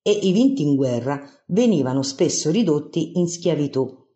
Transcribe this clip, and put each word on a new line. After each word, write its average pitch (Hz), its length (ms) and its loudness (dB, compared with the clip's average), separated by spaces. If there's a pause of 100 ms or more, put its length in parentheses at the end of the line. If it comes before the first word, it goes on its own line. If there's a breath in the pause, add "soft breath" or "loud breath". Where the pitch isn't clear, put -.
e 202 100 -2
i 190 200 2
vinti 247 320 2
in 143 140 2
guerra 131 440 -2 (280 loud breath)
venivano 160 540 2
spesso 151 480 -2
ridotti 170 680 -2
in 175 80 2
schiavitù 147 880 -4